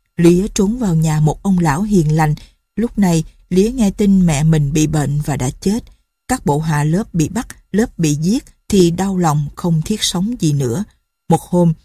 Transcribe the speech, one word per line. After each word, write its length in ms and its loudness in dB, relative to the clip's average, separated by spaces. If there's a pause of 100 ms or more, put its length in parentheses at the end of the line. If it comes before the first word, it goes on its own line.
(180)
Lía 380 4
trốn 220 0
vào 180 -2
nhà 240 0
một 240 0
ông 160 0
lão 220 0
hiền 340 2
lành. 200 0 (400)
Lúc 240 -4
này 240 2 (260)
Lía 220 2
nghe 200 0
tin 340 2
mẹ 180 2
mình 300 2
bị 140 2
bệnh 380 -2
và 120 -4
đã 120 -4
chết. 340 -4 (440)
Các 180 -4
bộ 140 0
hạ 240 -2
lớp 300 -2
bị 160 0
bắt, 180 -6 (240)
lớp 280 -2
bị 160 0
giết 300 -2 (240)
thì 220 4
đau 260 -4
lòng 380 0
không 260 -2
thiết 220 -6
sống 360 -4
gì 140 0
nữa. 300 -2 (460)
Một 120 2
hôm, 320 0 (120)